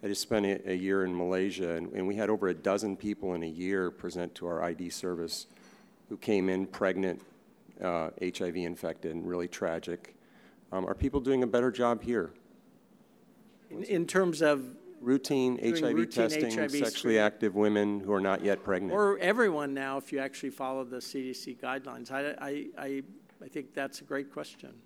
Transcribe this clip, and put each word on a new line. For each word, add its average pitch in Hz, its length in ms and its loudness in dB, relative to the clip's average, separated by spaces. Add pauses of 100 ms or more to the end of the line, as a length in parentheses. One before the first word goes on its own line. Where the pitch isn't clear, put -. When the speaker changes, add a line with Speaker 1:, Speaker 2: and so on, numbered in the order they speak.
Speaker 1:
I 104 60 -6
just 101 140 -2
spent 107 240 2
a, 95 260 0
a - 20 2
year 95 300 2
in 92 120 0
Malaysia, 90 560 0
and, 82 200 -4
and 95 160 -2
we 101 80 0
had 104 140 0
over 101 180 2
a 87 60 2
dozen 98 420 0
people 98 380 -4
in 85 100 -4
a 82 40 -4
year 90 440 -2
present 87 440 -6
to 87 120 -8
our 85 160 -2
I 87 100 0
D 82 160 -8
service 85 580 -6 (640)
who 104 80 -8
came 98 300 2
in 95 200 2
pregnant, 95 540 0 (640)
uh, 85 280 0 (100)
H 90 200 -4
I 90 100 -2
V 87 120 -4
infected, 85 500 -6
and 82 140 -6
really 87 220 -2
tragic. 85 680 -6 (560)
Um, 95 140 -2
are 92 100 -2
people 139 240 0
doing 131 240 4
a 123 40 2
better 123 240 4
job 120 300 2
here? 110 300 0 (1400)
Speaker 2:
In, - 140 -10
in 170 240 0
terms 180 340 2
of 147 220 6 (380)
Speaker 1:
routine 127 560 4
Speaker 2:
doing 113 180 2
Speaker 1:
H 160 80 0
I 127 40 2
V 117 60 2
Speaker 2:
routine 117 360 2
Speaker 1:
testing, - 240 2
Speaker 2:
H 113 40 0
I 147 100 0
V 143 120 0
Speaker 1:
sexually 123 120 2
Speaker 2:
screening? 110 300 4
Speaker 1:
active 104 340 2
women 104 440 4
who 98 140 0
are 98 80 4
not 95 220 2
yet 98 200 2
pregnant. 98 300 0
Speaker 2:
Or 202 260 4
everyone 180 540 2
now, 135 240 -4
if 135 160 -8
you 139 60 0
actually 135 320 -6
follow 135 320 -4
the 123 180 -10
C 135 220 -8
D 127 100 -6
C 123 260 -12
guidelines. 127 520 -8
I, 143 280 -4
I, 143 260 -6 (120)
I, 139 260 -6 (400)
I - 40 -16
think 135 260 -10
that's 135 280 -8
a - 20 -20
great 139 280 -6
question. - 420 -14 (120)